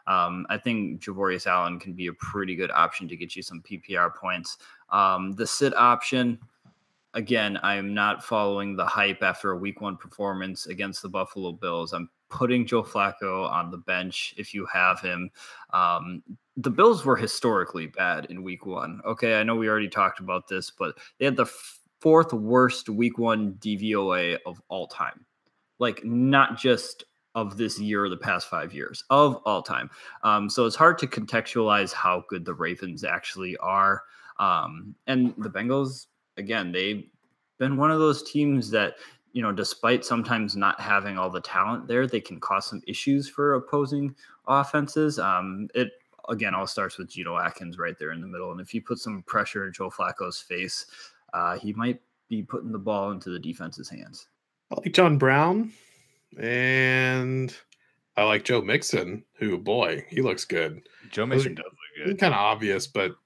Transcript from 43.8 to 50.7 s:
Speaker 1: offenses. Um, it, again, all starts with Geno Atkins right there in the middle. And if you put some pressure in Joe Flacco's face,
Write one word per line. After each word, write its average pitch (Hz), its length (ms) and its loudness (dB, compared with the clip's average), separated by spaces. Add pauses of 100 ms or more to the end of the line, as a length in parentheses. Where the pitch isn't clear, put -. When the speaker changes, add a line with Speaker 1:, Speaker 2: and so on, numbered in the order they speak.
Speaker 1:
offenses. 147 720 2
Um, 95 560 -2
it, 120 160 0 (380)
again, 107 260 -2
all 95 120 -2
starts 95 300 -4
with 92 140 -12
Geno 85 280 -6
Atkins 87 400 -6
right 85 200 -4
there 78 140 -6
in 82 80 -10
the 87 80 -12
middle. 90 240 -10
And 87 80 -12
if 90 120 -16
you 113 100 -4
put 117 160 -6
some 101 240 -10
pressure 101 440 -2
in 92 60 -10
Joe 92 180 -8
Flacco's 90 480 -6
face, - 480 -8 (460)